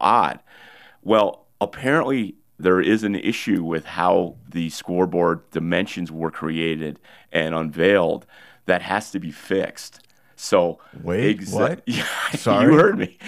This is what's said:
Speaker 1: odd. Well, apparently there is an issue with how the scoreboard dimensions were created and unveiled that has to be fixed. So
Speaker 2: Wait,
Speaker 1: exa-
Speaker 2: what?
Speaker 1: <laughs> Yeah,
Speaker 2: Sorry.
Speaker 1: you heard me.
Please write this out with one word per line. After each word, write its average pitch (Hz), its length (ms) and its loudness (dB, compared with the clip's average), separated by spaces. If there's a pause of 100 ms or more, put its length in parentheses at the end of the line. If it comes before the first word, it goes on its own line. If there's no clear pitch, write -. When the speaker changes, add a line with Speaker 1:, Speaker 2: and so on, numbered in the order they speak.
Speaker 1:
odd. 95 400 2 (640)
Well, 104 440 2 (140)
apparently 131 760 -2 (220)
there 92 220 4
is 107 240 2
an 104 100 -2
issue 98 480 -2
with 82 220 -4
how 90 520 0 (120)
the 82 220 -4
scoreboard 87 800 0
dimensions 85 600 -4
were 80 200 -6
created 80 680 -6 (320)
and 80 240 -2
unveiled 82 720 2 (380)
that 90 180 0
has 101 300 -4
to 95 80 -6
be 85 100 -10
fixed. - 720 -6 (360)
So 87 420 2 (240)
Speaker 2:
Wait, 98 380 0
Speaker 1:
exa- 95 140 -10
Speaker 2:
what? 165 280 -2
Speaker 1:
<laughs> - 40 -20
Yeah, - 180 -4 (300)
Speaker 2:
Sorry. 104 300 2
Speaker 1:
you 151 140 8
heard 175 200 4
me. - 300 -6